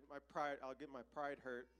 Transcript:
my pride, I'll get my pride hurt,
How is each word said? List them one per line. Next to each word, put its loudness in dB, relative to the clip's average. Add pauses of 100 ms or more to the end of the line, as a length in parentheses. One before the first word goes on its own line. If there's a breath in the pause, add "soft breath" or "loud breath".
(120)
my -2 (160)
pride, 4
I'll -2
get -6
my -2 (160)
pride 2
hurt, -2 (160)